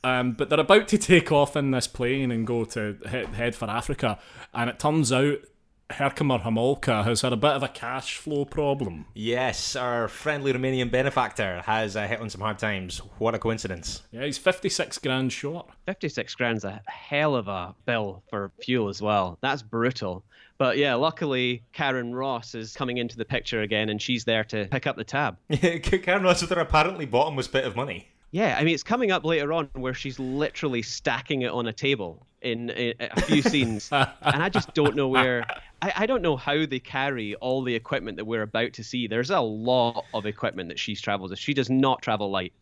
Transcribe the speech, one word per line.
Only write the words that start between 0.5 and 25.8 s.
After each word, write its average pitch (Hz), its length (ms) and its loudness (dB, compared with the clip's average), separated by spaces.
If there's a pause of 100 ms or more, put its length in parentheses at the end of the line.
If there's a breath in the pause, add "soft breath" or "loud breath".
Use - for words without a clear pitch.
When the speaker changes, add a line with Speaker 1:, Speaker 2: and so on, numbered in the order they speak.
Speaker 1:
about 208 300 6
to 214 80 4
take 180 340 6
off 143 240 4
in 139 160 2
this 127 160 0
plane 131 420 -2
and 113 160 0
go 117 200 0
to 107 320 -4 (120)
he-, 110 280 -6
head 117 180 -2
for 110 140 -6
Africa. 117 500 -2 (340 loud breath)
And 117 160 0
it - 80 -8
turns 151 360 4
out 143 240 4 (540)
Herkimer 139 480 2
Hamilcar 117 640 2
has 113 180 2
had 123 100 2
a 120 60 0
bit 147 140 6
of 135 120 0
a 123 60 -4
cash - 480 -6
flow 143 260 -2
problem. 139 720 -2
Speaker 2:
Yes, 120 640 -2
our 120 320 0
friendly 143 420 -2
Romanian 127 400 0
benefactor 117 760 0
has, 110 300 0
uh, 107 100 -2
hit 107 140 -4
on 110 100 -6
some 95 120 -10
hard 104 180 -2
times. 95 380 -2 (200)
What 113 160 2
a 110 60 -2
coincidence. 98 600 -4 (100)
Speaker 1:
Yeah, 120 140 -6
he's 147 120 -4
fifty-six - 600 0
grand 131 340 0
short. 160 360 -8 (180)
Speaker 3:
Fifty-six - 500 -6
grand's 117 300 0
a 104 200 -8
hell 147 480 0
of 110 140 0
a 95 260 -6 (120)
bill 104 440 -2
for 101 220 -4 (100)
fuel 120 280 0
as 98 120 -8
well. 101 380 2
That's 139 240 -2
brutal. 110 640 -2 (320 soft breath)
But 123 200 2
yeah, 139 180 2
luckily, 127 760 0
Karen 131 420 -2
Ross 127 420 -4
is 113 180 -10
coming 123 240 -4
into 117 180 -4
the 113 80 -6
picture 117 380 -2
again, 107 260 0
and 107 140 -2
she's 120 240 -2
there 113 200 2
to 107 200 -4
pick 127 200 -2
up 139 120 -2
the 110 80 -6
tab. 135 320 -2 (120)
Speaker 2:
<laughs> 147 120 2 (200)